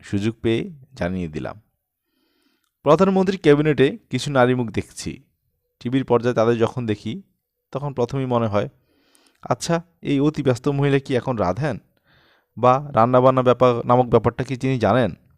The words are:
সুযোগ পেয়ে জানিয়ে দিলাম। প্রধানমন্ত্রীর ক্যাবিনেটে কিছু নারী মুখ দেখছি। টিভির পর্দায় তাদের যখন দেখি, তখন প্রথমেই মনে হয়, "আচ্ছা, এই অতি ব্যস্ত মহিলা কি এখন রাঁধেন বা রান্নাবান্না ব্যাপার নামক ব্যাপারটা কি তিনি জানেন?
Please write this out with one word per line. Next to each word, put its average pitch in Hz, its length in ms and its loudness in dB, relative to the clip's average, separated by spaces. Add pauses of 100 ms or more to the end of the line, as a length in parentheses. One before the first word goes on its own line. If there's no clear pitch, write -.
সুযোগ 104 400 -4
পেয়ে 117 280 -2 (240)
জানিয়ে 90 340 -6
দিলাম। 76 320 -12 (1200)
প্রধানমন্ত্রীর 190 580 2
ক্যাবিনেটে 147 580 2 (120)
কিছু 131 220 -6
নারী 127 220 4
মুখ 120 160 -4
দেখছি। - 520 -10 (580)
টিভির 127 240 -4
পর্দায় 120 300 2
তাদের 113 240 2
যখন 113 280 -2
দেখি, 110 360 -6 (480)
তখন 139 240 -10
প্রথমেই 135 320 -4
মনে 120 200 0
হয়, 104 220 -2 (720)
"আচ্ছা, 165 400 -4 (200)
এই 139 180 -2
অতি 151 220 -2
ব্যস্ত 131 260 -2
মহিলা 139 300 0
কি 135 180 -4
এখন 123 200 -4
রাঁধেন 104 420 -2 (800)
বা 131 380 2
রান্নাবান্না 127 480 4
ব্যাপার 120 440 2
নামক 123 200 4
ব্যাপারটা 117 380 0
কি 127 120 -6
তিনি 131 220 -2
জানেন? 107 360 0 (240)